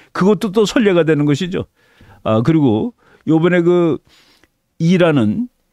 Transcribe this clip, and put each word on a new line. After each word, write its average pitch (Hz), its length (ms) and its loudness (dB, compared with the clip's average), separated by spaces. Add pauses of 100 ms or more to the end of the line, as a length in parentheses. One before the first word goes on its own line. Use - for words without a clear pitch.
(120)
그것도 208 380 0
또 214 140 0
선례가 190 400 0
되는 147 200 0
것이죠. 147 420 -4 (580)
아, 110 180 0
그리고 151 520 0 (320)
요번에 170 360 0
그 170 360 0 (800)
이란은 165 720 0 (240)